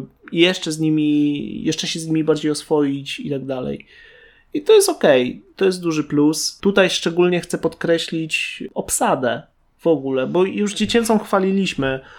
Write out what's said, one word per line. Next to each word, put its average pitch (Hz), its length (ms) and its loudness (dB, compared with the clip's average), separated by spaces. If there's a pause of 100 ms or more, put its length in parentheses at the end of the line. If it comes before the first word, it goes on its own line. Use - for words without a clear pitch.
(320)
i 180 80 -2
jeszcze 175 320 2
z 156 80 -6
nimi, 151 840 0
jeszcze 156 220 -4
się - 140 -6
z 160 60 -10
nimi 160 180 0
bardziej 151 260 0
oswoić 143 680 -2
i 151 100 -8
tak 135 140 -6
dalej. 131 420 -8 (680)
I 294 80 -4
to - 100 4
jest 403 160 6
okej, 139 540 2 (140)
to 190 80 0
jest 185 180 0
duży 156 220 0
plus. 151 560 0
Tutaj 196 300 4
szczególnie 175 500 0
chcę - 180 -6
podkreślić 165 1040 -4 (120)
obsadę 143 680 -2 (360)
w - 80 -6
ogóle, 135 400 0
bo 175 180 2
już 202 300 -2
dziecięcą 220 440 2
chwaliliśmy, 190 800 0 (180)